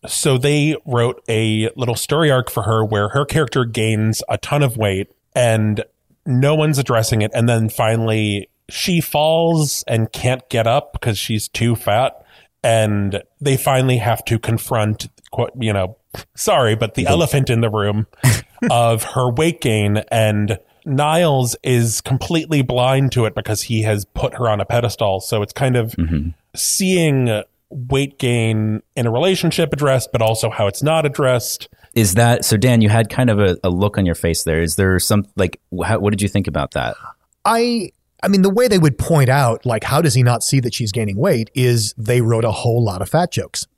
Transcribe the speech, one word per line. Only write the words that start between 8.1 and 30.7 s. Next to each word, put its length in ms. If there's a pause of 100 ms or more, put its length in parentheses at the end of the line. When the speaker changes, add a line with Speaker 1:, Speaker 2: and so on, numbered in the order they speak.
Speaker 1:
she 320
falls 840
and 260
can't 360
get 180
up 340
'cause 180
she's 300
too 280
fat. 380 (500)
And 580 (180)
they 160
finally 420
have 280
to 120
confront, 720 (240)
qu-, 160 (100)
you 140
know, 240 (400)
sorry, 400
but 180
the 100
Speaker 2:
The 60
Speaker 1:
elephant 400
in 100
the 100
room 360 (160)
Speaker 2:
<laughs> 480
Speaker 1:
of 320
her 280
weight 300
gain. 380 (120)
And 480 (260)
Niles 800
is 380
completely 640
blind 500
to 120
it 100
because 280
he 200
has 220
put 300
her 140
on 120
a 40
pedestal. 560
So 220
it's 100
kind 240
of 160
Speaker 2:
Mm-hmm. 360 (260)
Speaker 1:
seeing 880 (280)
weight 480
gain 640 (140)
in 100
a 40
relationship 640
addressed, 400
but 100
also 280
how 160
it's 160